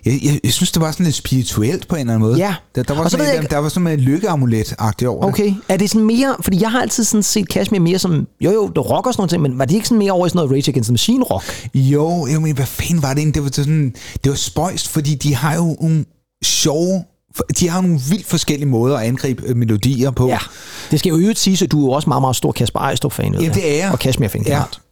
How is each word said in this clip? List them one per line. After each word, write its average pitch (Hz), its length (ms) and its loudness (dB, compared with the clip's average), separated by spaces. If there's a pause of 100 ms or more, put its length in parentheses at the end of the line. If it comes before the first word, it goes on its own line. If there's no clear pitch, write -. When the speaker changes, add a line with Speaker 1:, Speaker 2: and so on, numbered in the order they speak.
Speaker 1:
jeg, 127 180 2
jeg, 147 200 2
jeg - 100 0
synes, - 180 0
det 165 100 0
var 156 100 0
sådan 180 120 -2
lidt 165 120 0
spirituelt 127 720 -2
på 180 80 -2
en 156 60 -4
eller 117 120 -2
anden 110 160 2
måde. 123 80 2
Speaker 2:
Ja. 190 180 0 (200)
Speaker 1:
Der, 127 80 -2
der 147 100 -4
var 151 100 -2
Speaker 2:
Og 170 60 0
så 180 80 0
Speaker 1:
sådan - 80 2
Speaker 2:
ved - 60 2
Speaker 1:
en, 269 40 2
Speaker 2:
jeg 151 80 0
ikke 147 120 -2
Speaker 1:
der 143 60 0
var 151 80 -2
sådan 180 140 0
noget 160 160 0
lykkeamulet-agtigt 127 1080 0
over 120 180 -2
det. 196 80 0
Speaker 2:
Okay. 208 200 2 (160)
Er 190 80 2
det 196 120 2
sådan 220 180 2
mere... 262 340 2
Fordi 185 200 2
jeg 220 100 0
har 247 100 0
altid - 220 -2
sådan 208 200 2
set 202 260 -2
Kashmir 190 300 0
mere 175 200 2
som... 165 280 0 (140)
Jo, 156 100 2
jo, 208 160 2
det 165 220 -2
rocker 180 200 0
og 240 40 -2
sådan 175 260 0
noget, 147 120 2
men 127 80 -6
var 135 60 2
det 151 100 2
ikke 220 120 -2
sådan 233 120 2
mere 196 120 2
over 180 140 2
i 170 40 2
sådan 180 80 -2
noget 147 140 2
Rage 139 200 2
Against 120 160 0
the 120 60 2
Machine 247 300 2
rock? - 200 -2 (300)
Speaker 1:
Jo, 147 600 2
jo, 156 60 0
men 156 160 0
hvad 131 100 0
fanden - 380 -2
var 135 60 0
det 139 80 0
egentlig? 151 180 0
Det 151 80 0
var 139 60 -2 (140)
sådan... 147 300 0 (300)
Det 135 60 2
var 139 60 0
spøjst, 151 520 -4
fordi 151 280 0
de 143 200 0
har 147 200 0
jo 165 260 0
nogle 160 240 2 (380)
sjove, 170 600 0 (560)
de 175 100 4
har 180 120 0
nogle 175 180 2 (100)
vildt 190 180 0
forskellige 147 420 0
måder 127 280 2
at 113 100 -2
angribe, 127 380 -2
øh, 123 120 -2
melodier 120 540 2
på. 123 160 0
Speaker 2:
Ja. 127 100 0 (540)
Det 156 80 2
skal 190 100 0
jo 160 80 2
i 165 40 4
øvrigt 214 180 2
siges, 190 220 2
at 160 100 0
du 151 100 2
er 139 60 4
jo 123 40 2
også 151 180 0
meget, 127 120 2
meget 131 140 2
stor 113 160 -2
Kasper - 280 -2
Ejstrup-fan, - 460 -2
ved - 140 -2
Speaker 1:
Jamen, 165 60 2
Speaker 2:
jeg. 165 100 0
Speaker 1:
det 165 180 0
er 147 100 0
jeg. 196 80 0
Speaker 2:
Og - 80 -2
Kashmir-fan 127 440 -2
Speaker 1:
Ja, - 60 0
Speaker 2:
generelt. - 300 -2 (120)